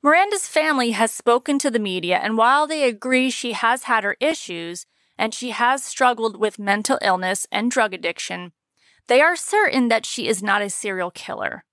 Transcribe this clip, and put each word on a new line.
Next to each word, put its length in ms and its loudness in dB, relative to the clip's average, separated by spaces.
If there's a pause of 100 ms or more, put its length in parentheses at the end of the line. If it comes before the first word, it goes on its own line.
Miranda's 440 2
family 440 0
has 200 0
spoken 480 2
to 100 0
the 80 -2
media, 400 0
and 180 0
while 300 4
they 200 -2
agree 440 0
she 220 -6
has 320 0
had 200 0
her 160 -4
issues 680 -4 (280)
and 160 -2
she 200 -10
has 320 0
struggled 540 2
with 200 0
mental 460 0
illness 480 0
and 180 0
drug 240 0
addiction, 580 -8 (540)
they 160 6
are 140 4
certain 540 0
that 180 2
she 200 -6
is 140 -2
not 220 0
a 80 -6
serial 400 -6
killer. 600 -8